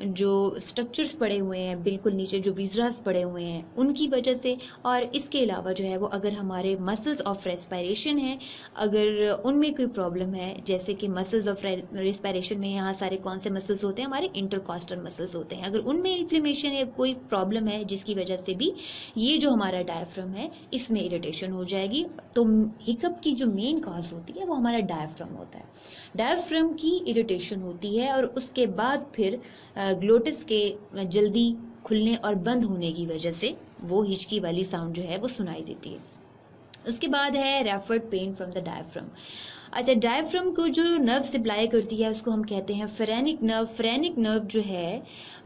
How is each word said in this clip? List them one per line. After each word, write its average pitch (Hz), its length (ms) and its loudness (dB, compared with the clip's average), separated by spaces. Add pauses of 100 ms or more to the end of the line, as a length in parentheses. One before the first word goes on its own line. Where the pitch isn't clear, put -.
जो 196 540 2
structures 240 560 -4
पड़े 202 240 0
हुए 190 200 -2
हैं 180 240 -4
बिल्कुल 196 300 2
नीचे, 190 280 0
जो 190 120 0
visceras 202 540 -2
पड़े 180 160 2
हुए 175 220 -4
हैं 170 300 -8
उनकी 277 340 2
वजह 254 260 2
से, 247 220 0 (280)
और 247 180 2
इसके - 380 -2
अलावा 185 320 0
जो 190 120 -2
है 185 120 -2
वो 202 100 0
अगर 202 260 -2
हमारे 190 440 -2
muscles 214 420 -2
of 202 180 -2
respiration 185 800 -2
हैं, 262 200 -2 (380)
अगर 208 540 4
उनमें 285 440 4
कोई 262 120 0
problem 185 480 -2
है, 185 320 -6
जैसे 185 280 0
कि 202 140 -4
muscles 190 360 0
of 202 120 0
re-, 190 440 -4
respiration 190 520 -2
में 196 220 -2
यहाँ 190 180 0
सारे 190 240 -2
कौन 190 220 -4
से 196 120 -4
muscles 196 340 -2
होते 202 180 -2
हैं, 269 40 -2
हमारे 277 300 -2
intercostal 190 640 -4
muscles 170 340 -8
होते 170 220 -6
हैं, 185 80 -10
अगर 196 140 0
उनमें 349 380 0
इन्फ्लेमेशन 302 520 2
या 277 160 0
कोई 254 300 0
problem 214 520 0
है 208 180 -2
जिसकी 202 300 -4
वजह 185 220 -2
से 185 180 -4
भी 277 180 2 (440)
ये 262 220 4
जो 285 120 6
हमारा 190 320 2
डायफ्राम 175 460 -6
है 202 240 -6 (220)
इसमें 226 300 0
irritation 175 460 -4
हो 185 140 -4
जाएगी, 196 420 0 (280)
तो 220 360 6 (120)
हिकअप 339 380 0
की 302 120 2
जो 247 140 2
मेन 226 340 2
cause 175 340 -6
होती 170 260 -10
है, 381 60 -4
वो 330 80 0
हमारा 240 240 2
डायफ्राम 165 560 -4
होता 90 240 -14
है। - 60 -16 (520)
डायफ्राम 320 560 2
की 339 360 2
irritation 208 520 0
होती 185 360 -4
है 262 160 2
और 262 120 4
उसके 247 420 0
बाद 240 480 0
फिर, 220 260 2 (360)
अ, 196 160 2
glotus 226 520 4
के, 208 320 2 (180)
अ, 196 100 -4
जल्दी 208 500 4 (300)
खुलने 220 320 4
और 208 180 0
बंद 226 300 2
होने 175 280 0
की 170 140 -2
वजह 165 240 -2
से 220 260 -2 (260)
वो 185 200 2
हिचकी 202 380 0
वाली 175 240 0
साउंड 170 300 -4
जो 175 80 -4
है 180 160 -4
वो 233 100 -2
सुनाई 165 340 -4
देती - 280 -12
है। - 240 -16 (720)
उसके 233 200 -2
बाद 285 280 2
है 269 260 2
referred 214 400 0
pain 190 320 -4
from 190 120 -8
the 180 140 -6
diaphragm। - 480 -10 (640)
अच्छा, 247 220 4
डायफ्राम 311 560 2
को 339 180 2
जो 339 280 4
nerve 262 260 4
supply 226 440 2
करती 220 300 2
है 220 140 2
उसको 220 200 -2
हम 214 120 2
कहते 208 320 -2
हैं 208 220 -4
phrenic 247 460 2
nerve। 226 240 4
phrenic 247 520 0
nerve 220 260 4
जो 208 160 2
है 190 420 -2 (440)